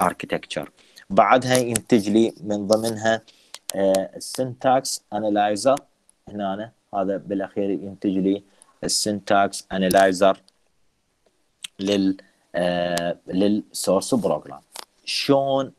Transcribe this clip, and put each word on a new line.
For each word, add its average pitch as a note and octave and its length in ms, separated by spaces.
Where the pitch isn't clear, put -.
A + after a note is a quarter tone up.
اركتكتشر. - 680
بعدها A#2+ 480
ينتج A#2 520
لي A2 240
من G#2 240
ضمنها، A2 540
آه، F#2+ 400
السنتاكس C3 880
انالايزر G#2 640
هنا، G#2 420
هذا G2 220
بالأخير G2 520
ينتج F#2+ 480
لي G2 260
السنتاكس G2+ 880
انالايزر F#2+ 720
لل، G2 380
آه، F2 600
للسورس G2+ 840
بروجرام. D2+ 480
شلون C#3 720